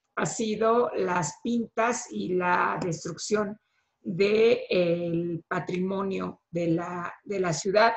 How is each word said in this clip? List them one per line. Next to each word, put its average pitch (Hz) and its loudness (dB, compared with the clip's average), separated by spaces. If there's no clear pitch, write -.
ha - 0
sido 220 2
las 180 -2
pintas 233 -2
y 185 -4
la 180 0
destrucción 196 -4
del 175 2
patrimonio 185 -4
de 170 -2
la, 175 -2
de 196 -4
la 180 0
ciudad 208 4